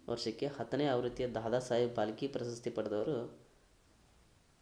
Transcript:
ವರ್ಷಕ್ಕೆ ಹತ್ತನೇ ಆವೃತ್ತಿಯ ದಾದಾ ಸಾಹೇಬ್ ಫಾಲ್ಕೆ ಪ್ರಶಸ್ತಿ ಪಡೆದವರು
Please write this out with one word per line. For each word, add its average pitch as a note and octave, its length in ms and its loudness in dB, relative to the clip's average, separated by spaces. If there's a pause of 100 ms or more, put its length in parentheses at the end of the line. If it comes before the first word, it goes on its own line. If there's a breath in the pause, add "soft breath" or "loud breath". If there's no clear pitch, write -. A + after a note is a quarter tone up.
ವರ್ಷಕ್ಕೆ A#2 380 -2
ಹತ್ತನೇ C#3 380 0
ಆವೃತ್ತಿಯ B2 420 2
ದಾದಾ A2+ 320 0
ಸಾಹೇಬ್ A#2+ 360 2
ಫಾಲ್ಕೆ A2 320 0
ಪ್ರಶಸ್ತಿ A#2+ 420 -4
ಪಡೆದವರು A2 720 -2 (1200)